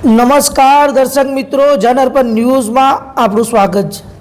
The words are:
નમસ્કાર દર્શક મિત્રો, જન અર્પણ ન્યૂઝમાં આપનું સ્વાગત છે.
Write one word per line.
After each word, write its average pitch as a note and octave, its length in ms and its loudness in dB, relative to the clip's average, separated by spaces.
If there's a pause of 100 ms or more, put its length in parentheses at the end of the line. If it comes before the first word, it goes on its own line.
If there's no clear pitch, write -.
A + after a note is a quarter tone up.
(140)
નમસ્કાર C#4 760 2
દર્શક C4 380 0
મિત્રો, C4+ 360 -2 (100)
જન A#3+ 220 0
અર્પણ C4 360 0
ન્યૂઝમાં B3+ 600 0 (220)
આપનું A3+ 300 0
સ્વાગત G3 440 0
છે. - 120 -16 (180)